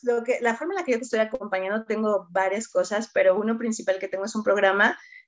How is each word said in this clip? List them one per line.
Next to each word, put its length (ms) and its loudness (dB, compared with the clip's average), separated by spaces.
lo 200 0
que, 160 0
la 160 2
forma 180 -6
en 40 -2
la 60 -4
que 80 0
yo 60 0
te 60 -10
estoy 160 -2
acompañando, 640 -4
tengo 460 -2
varias 380 -2
cosas, 440 -2
pero 260 4
uno 200 0
principal 400 -2
que 100 -6
tengo 160 -6
es 100 -6
un 80 -4
programa 560 4